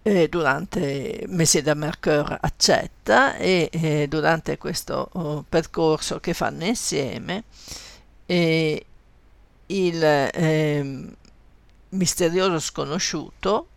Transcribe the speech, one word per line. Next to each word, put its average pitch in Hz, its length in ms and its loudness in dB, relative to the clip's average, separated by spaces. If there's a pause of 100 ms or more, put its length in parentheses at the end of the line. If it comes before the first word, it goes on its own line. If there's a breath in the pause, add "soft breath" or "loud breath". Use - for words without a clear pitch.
E 180 280 4
durante, 143 960 -2
Messier 165 360 2
de 147 120 2
Mercœur 147 640 0
accetta - 960 2
e, 175 360 2
eh, 151 360 0
durante 156 500 0
questo, - 540 -6
oh, 151 360 -6
percorso 160 760 0
che 170 120 -4
fanno 143 300 -4
insieme, 180 800 -4 (800 loud breath)
eh, 160 600 0 (800)
il, 180 360 0
ehm, 147 1120 0 (760)
misterioso 180 680 0
sconosciuto - 1160 -4